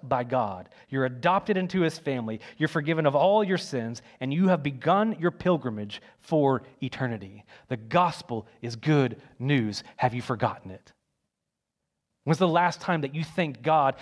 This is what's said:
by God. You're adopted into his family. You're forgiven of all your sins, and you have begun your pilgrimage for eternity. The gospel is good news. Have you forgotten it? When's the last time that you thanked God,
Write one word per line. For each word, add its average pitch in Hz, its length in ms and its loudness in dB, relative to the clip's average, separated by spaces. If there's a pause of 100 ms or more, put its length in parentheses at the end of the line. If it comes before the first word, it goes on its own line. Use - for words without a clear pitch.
by 127 200 0
God. 110 460 -2 (200)
You're 131 160 0
adopted 180 520 0
into 185 240 0
his 160 160 0
family. 113 420 -4 (180)
You're 156 120 0
forgiven 156 380 0
of 139 80 2
all 190 280 4
your 190 140 0
sins, 117 460 -6 (160)
and 131 120 -4
you 175 180 2
have 175 120 4
begun 160 580 0
your 165 120 0
pilgrimage 123 680 -2 (200)
for 139 420 2 (180)
eternity. 107 640 -6 (260)
The 127 80 -4
gospel 120 680 -2 (160)
is 117 140 -8
good 139 440 2 (200)
news. 120 440 0 (140)
Have 123 160 0
you 120 80 -6
forgotten 113 480 -4
it? - 240 -20 (1300)
When's 147 140 0
the 185 100 4
last 170 340 2
time 170 200 0
that 139 140 -6
you 160 80 -2
thanked 143 400 -4
God, 147 380 2